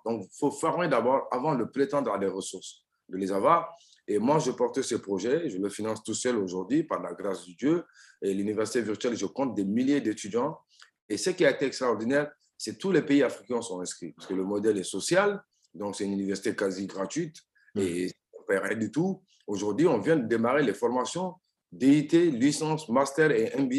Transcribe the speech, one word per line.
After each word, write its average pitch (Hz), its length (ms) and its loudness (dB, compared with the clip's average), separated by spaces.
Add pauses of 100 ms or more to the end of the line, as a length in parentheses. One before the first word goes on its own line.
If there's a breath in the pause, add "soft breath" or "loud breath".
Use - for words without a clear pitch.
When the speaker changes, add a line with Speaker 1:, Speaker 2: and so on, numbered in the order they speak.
Speaker 1:
Donc, 110 180 -4
il - 140 -20
faut 143 140 0
former 165 360 -2
d'abord 123 440 2
avant 139 240 0
de 120 80 0
prétendre 135 500 0
à 101 60 -2
des 98 80 0
ressources, 92 580 -8 (240)
de 92 80 -6
les 95 140 -2
avoir. 147 440 2 (320 loud breath)
Et 104 120 2
moi, 135 180 4
je 127 140 0
porte 120 320 0
ce 117 100 -4
projet, 113 560 -2
je 95 80 -6
le 101 100 -2
finance 107 360 -6
tout 110 100 -6
seul 120 240 -2
aujourd'hui 95 460 -2
par 92 180 -4
la 87 120 -6
grâce 92 340 -6
de 90 60 -18
Dieu. 160 300 0 (380 soft breath)
Et 98 140 0
l'université 107 480 0
virtuelle, 107 340 -4
je 95 80 -4
compte 123 300 -4
des 98 100 -2
milliers 131 340 2
d'étudiants. 110 600 -2 (500 soft breath)
Et 104 80 -2
ce - 140 -2
qui 175 120 2
a 143 60 8
été 139 160 2
extraordinaire, 127 640 0 (240)
c'est - 180 -8
que - 40 -14
tous 196 140 -2
les 156 100 6
pays 139 220 4
africains 117 380 -2
sont 90 200 -8
inscrits 85 320 -10
parce - 140 -20
que 95 80 -4
le 92 80 0
modèle 104 340 0
est 92 60 -2
social. 190 600 0 (300)
Donc, 101 220 -8
c'est 101 100 -6
une 98 80 -2
université 98 420 -2
quasi 98 300 -4
gratuite 95 520 -6 (360 soft breath)
Speaker 2:
Mhm. 104 100 -2
Speaker 1:
et 90 300 -2 (200)
on - 80 -20
ne - 40 -20
paie 98 140 2
rien 98 180 -2
du 110 140 -2
tout. 180 320 -2 (240 soft breath)
Aujourd'hui, 104 400 0
on 131 120 4
vient 151 180 2
de 117 100 -2
démarrer 117 340 2
les 113 140 2
formations 127 580 -2 (380)
D 139 260 6
I 147 100 2
T, 170 220 6
licence, 151 600 0
master 139 420 4
et 113 220 2
M 135 140 2
B 123 120 -2